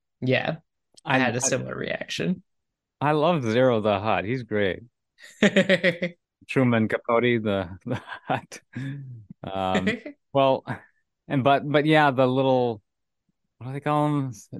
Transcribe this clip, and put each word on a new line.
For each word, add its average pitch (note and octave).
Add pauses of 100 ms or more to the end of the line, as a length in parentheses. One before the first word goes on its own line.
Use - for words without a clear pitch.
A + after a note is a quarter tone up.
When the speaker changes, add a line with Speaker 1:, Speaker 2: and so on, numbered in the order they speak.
(200)
Speaker 1:
yeah, B2+ (480)
I C3+
Speaker 2:
I, C3
Speaker 1:
had B2
a -
Speaker 2:
I, B2
Speaker 1:
similar B2+
reaction. - (580)
Speaker 2:
I C#3+
love D#3
Zero A#2+
the G2+
Hutt. G2
He's B2
great. G#2 (320)
Speaker 1:
<laughs> - (1040)
Speaker 2:
Truman A#2+
Capote, A#2
the, G2 (120)
<laughs> -
the A#2+ (260)
Hutt. - (840)
Um, F#2+ (240)
Speaker 1:
<laughs> -
Speaker 2:
well, C3+ (640)
and, C3+
but, C#3
but D3
yeah, D3+
the B2+
little, B2+ (760)
what A#2
do C3+
they C#3+
call D3
him? C#3 (260)